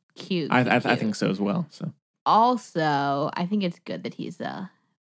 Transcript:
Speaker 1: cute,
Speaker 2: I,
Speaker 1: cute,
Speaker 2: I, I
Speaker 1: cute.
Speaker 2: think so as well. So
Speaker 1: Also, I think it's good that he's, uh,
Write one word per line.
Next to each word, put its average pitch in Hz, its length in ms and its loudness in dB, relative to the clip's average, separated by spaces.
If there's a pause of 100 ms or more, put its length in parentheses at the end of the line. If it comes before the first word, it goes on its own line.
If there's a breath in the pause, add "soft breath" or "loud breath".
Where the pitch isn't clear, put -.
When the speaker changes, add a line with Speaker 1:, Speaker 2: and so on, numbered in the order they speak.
(160)
Speaker 1:
cute, 170 360 -4
Speaker 2:
I, 123 120 4
Speaker 1:
cute, 107 100 2
Speaker 2:
I, - 20 6
I 123 60 4
Speaker 1:
cute. 117 180 2
Speaker 2:
think 110 160 -2
so 104 140 0
as 95 100 -2
well. 101 300 0
So - 240 -10 (320)
Speaker 1:
Also, 156 1080 2
I 180 120 -4
think 202 180 0
it's 175 220 -4
good - 180 -8
that 185 120 -8
he's, - 260 -10
uh, - 240 -6 (360)